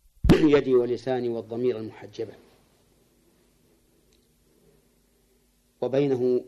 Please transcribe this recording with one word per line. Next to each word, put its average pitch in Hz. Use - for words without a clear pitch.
<clears throat> 143
يدي 131
ولساني 123
والضمير 117
المحجبة". 107
وبينه 123